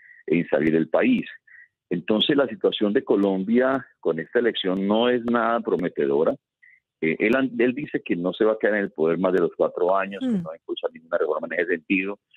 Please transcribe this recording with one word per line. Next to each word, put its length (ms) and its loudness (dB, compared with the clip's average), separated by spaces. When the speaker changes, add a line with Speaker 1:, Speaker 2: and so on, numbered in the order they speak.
Speaker 1:
en 200 0
salir 240 2
del 160 2
país. 380 2
Entonces, 480 0
la 100 2
situación 460 -2
de 100 0
Colombia 800 0
con 180 -2
esta 220 -2
elección 480 0
no 220 4
es 160 0
nada 340 2
prometedora. 720 0
Eh, 160 0
él 160 2
an-, 220 0
él 160 2
dice 320 -8
que 100 -2
no 160 -2
se 140 0
va 80 4
a 60 -6
quedar 160 2
en 60 0
el 100 -4
poder 260 0
más 160 0
de 60 4
los 180 2
cuatro 380 0
años, 260 -2
que 80 -4
Speaker 2:
Mm. 140 0
Speaker 1:
no 60 -12
va 40 -10
a 40 -16
impulsar 360 -8
ninguna 240 -6
reforma 320 -2
en 100 -4
ese 120 -2
sentido, 480 -4